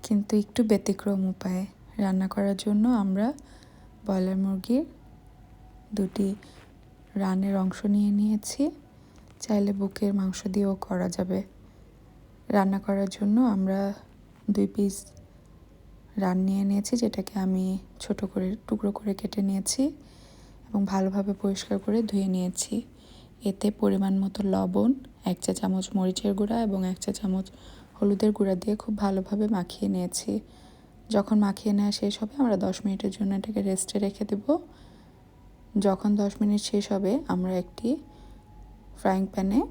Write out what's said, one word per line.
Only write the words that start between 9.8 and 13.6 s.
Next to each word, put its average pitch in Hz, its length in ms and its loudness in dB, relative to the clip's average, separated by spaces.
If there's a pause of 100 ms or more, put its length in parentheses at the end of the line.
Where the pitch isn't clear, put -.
মাংস 190 260 -2 (140)
দিয়েও 196 260 2
করা 180 280 -2
যাবে। 185 320 -2 (1080)
রান্না 196 320 4
করার 196 300 0
জন্য 208 260 2 (180)
আমরা 190 260 0 (680)